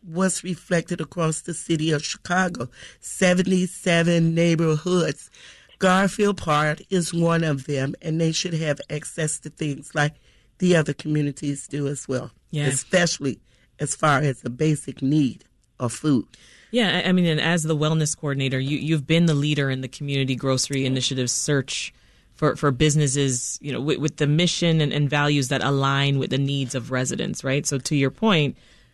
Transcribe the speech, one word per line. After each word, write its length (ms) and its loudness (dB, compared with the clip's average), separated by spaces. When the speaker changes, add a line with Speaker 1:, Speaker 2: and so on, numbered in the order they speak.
Speaker 1:
what's 420 -2
reflected 580 -4
across 400 -2
the 120 -8
city 380 -2
of 140 -2
Chicago. 640 -2
Seventy-seven 1300 2
neighborhoods. 960 2
Garfield 580 4
Park 520 0
is 240 0
one 300 2
of 220 0
them, 360 -2
and 200 -2
they 100 4
should 220 -4
have 260 -2
access 500 -6
to 100 -14
things 440 -6
like 200 0
the 160 4
other 180 2
communities 760 -4
do 200 -4
as 200 -8
well, 240 -4
Speaker 2:
Yeah. 160 -2
Speaker 1:
especially 720 0
as 160 -4
far 240 2
as 220 0
the 80 -6
basic 520 -2
need 420 2
of 120 -2
food. 340 2
Speaker 2:
Yeah, 320 2
I, 60 0
I 20 2
mean, 140 2
and 160 2
as 220 0
the 120 0
wellness 420 0
coordinator, 420 -2
you, 180 -2
you've 280 -2
been 200 4
the 80 4
leader 360 0
in 120 -4
the 60 -10
Community 480 -4
Grocery 500 -2
Initiative's 460 -2
search 640 -2
for, 220 0
for 160 0
businesses, 920 0
you 120 -8
know, 80 -6
with, 180 -2
with 180 -4
the 100 0
mission 520 2
and, 140 0
and 160 0
values 400 2
that 140 0
align 540 0
with 120 -2
the 80 0
needs 380 -2
of 160 -6
residents, 520 -4
right? 240 -2
So 100 -2
to 180 -2
your 140 2
point, 480 2